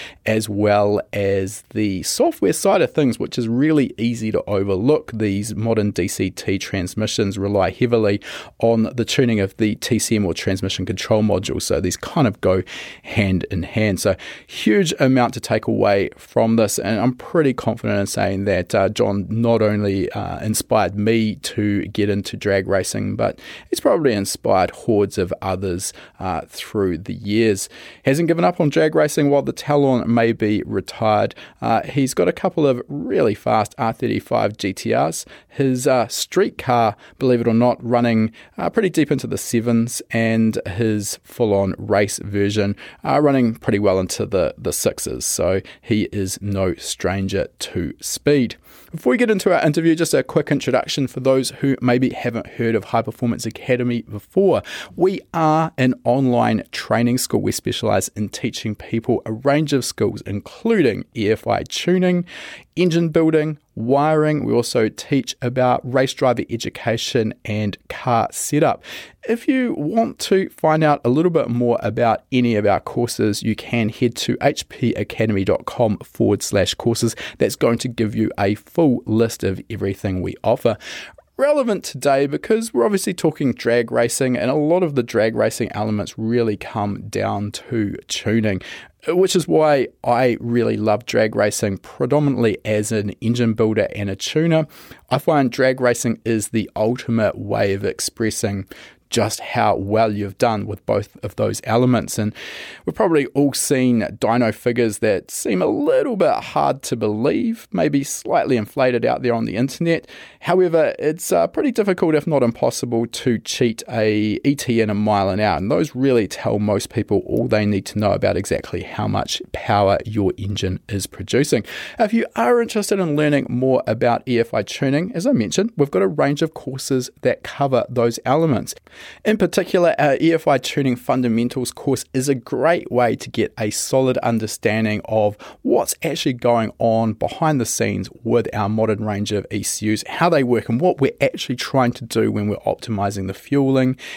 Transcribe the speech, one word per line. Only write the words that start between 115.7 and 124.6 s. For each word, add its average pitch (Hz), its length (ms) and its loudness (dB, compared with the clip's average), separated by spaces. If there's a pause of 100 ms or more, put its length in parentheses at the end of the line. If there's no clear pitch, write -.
those 160 240 0
really 123 320 2
tell 110 320 -2
most 104 320 0
people 104 340 0
all 123 220 -2
they 107 180 2
need 101 220 0
to - 140 -6
know 104 100 2
about 98 260 0
exactly - 460 -4
how - 240 -6
much - 340 -4 (120)
power 101 520 2
your 101 320 0
engine 98 520 -4
is 98 180 -4
producing. 117 580 0 (360)
If 208 120 4
you 226 220 2
are 240 260 2
interested 208 380 0
in 165 160 0
learning 147 340 2
more 127 380 2
about 117 400 0
E 120 140 2
F - 120 -2
I 110 100 0